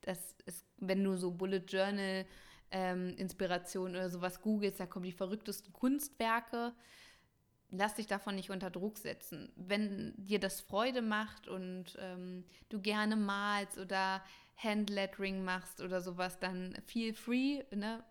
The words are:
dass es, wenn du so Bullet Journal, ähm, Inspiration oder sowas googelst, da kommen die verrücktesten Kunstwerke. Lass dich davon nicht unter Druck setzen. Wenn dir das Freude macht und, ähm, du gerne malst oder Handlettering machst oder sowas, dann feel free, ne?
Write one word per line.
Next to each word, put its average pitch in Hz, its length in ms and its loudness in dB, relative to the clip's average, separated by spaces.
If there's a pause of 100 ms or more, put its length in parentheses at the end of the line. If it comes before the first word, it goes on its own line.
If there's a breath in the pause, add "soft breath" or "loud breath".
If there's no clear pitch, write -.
dass - 340 -6 (100)
es, - 200 -10 (120)
wenn 190 260 4
du 190 140 4
so 180 120 2
Bullet 190 380 0
Journal, 190 580 2 (460 loud breath)
ähm, 180 460 0
Inspiration 185 720 0
oder 185 180 0
sowas 180 320 -2
googelst, 208 380 2
da 185 80 -2
kommen 180 180 -6
die 185 60 -4
verrücktesten 196 640 -4
Kunstwerke. 240 1000 2 (960 loud breath)
Lass 202 260 2
dich 214 120 -2
davon 202 280 0
nicht 190 140 -4
unter 190 200 -2
Druck 190 280 -2
setzen. - 580 -8
Wenn 202 640 0
dir 202 220 2
das 196 220 0
Freude 247 400 2
macht 214 460 0
und, 185 520 -6
ähm, 180 460 -8 (240 loud breath)
du 214 120 -4
gerne 214 340 4
malst 202 600 2
oder 190 460 0 (340 loud breath)
Handlettering 196 840 0
machst 185 380 -2
oder 185 200 0
sowas, 180 380 -2
dann 185 360 -2 (100)
feel 226 280 0
free, 262 580 2
ne? 214 400 -2